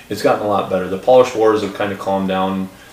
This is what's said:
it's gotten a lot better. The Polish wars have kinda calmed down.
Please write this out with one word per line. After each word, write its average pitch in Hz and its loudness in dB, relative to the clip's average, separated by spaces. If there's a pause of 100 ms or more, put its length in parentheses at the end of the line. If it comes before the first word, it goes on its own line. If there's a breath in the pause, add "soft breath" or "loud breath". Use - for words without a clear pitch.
it's 101 -8
gotten 110 0
a - 0
lot 98 -2
better. 92 -2
The 95 -4
Polish 127 4
wars 107 2
have 95 -6
kinda 101 -4
calmed 98 -2
down. 95 -4 (220 loud breath)